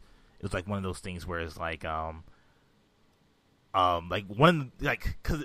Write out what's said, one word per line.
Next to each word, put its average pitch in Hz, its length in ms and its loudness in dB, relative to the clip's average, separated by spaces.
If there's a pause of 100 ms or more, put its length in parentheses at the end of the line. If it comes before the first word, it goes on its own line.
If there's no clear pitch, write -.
(380)
it - 40 -20
was, 98 100 -4
like, 90 160 -2
one 101 80 -2
of 95 80 -2
those 92 160 -4
things 90 260 -8
where 85 140 -4
it's 82 160 -6
like, 82 300 -6
um, 80 380 -6 (1500)
um, 87 380 4
like, 98 160 -2
one, 135 540 4
like, 131 420 -2
'cause 156 220 -2